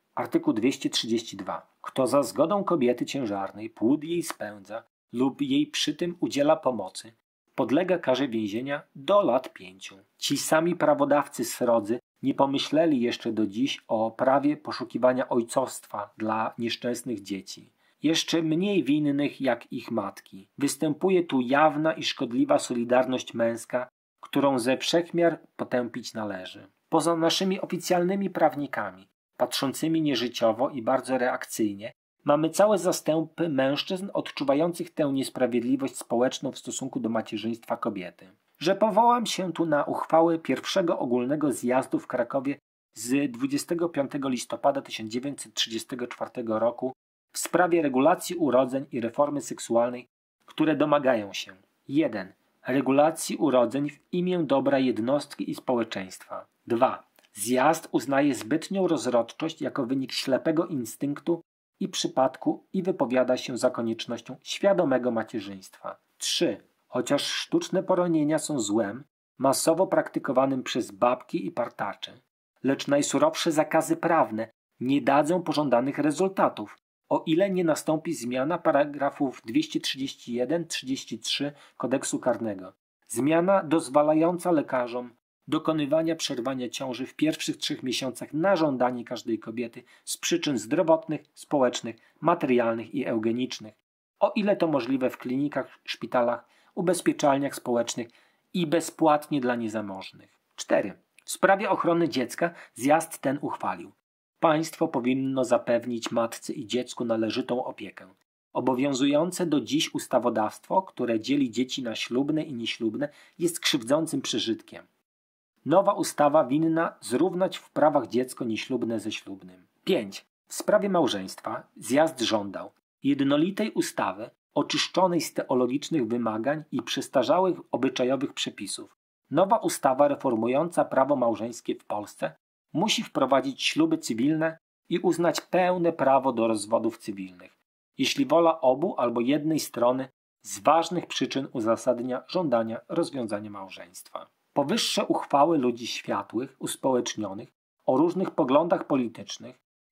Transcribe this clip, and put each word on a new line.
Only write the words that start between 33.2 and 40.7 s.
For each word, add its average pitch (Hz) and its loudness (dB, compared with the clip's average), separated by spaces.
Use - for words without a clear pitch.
mężczyzn 147 -2
odczuwających 151 -2
tę 147 0
niesprawiedliwość 127 0
społeczną - -2
w 117 -10
stosunku 131 -8
do 113 -2
macierzyństwa 113 -4
kobiety. 95 -8
Że 180 0
powołam 220 4
się 185 -4
tu 170 -2
na 147 2
uchwałę 165 2
pierwszego 165 0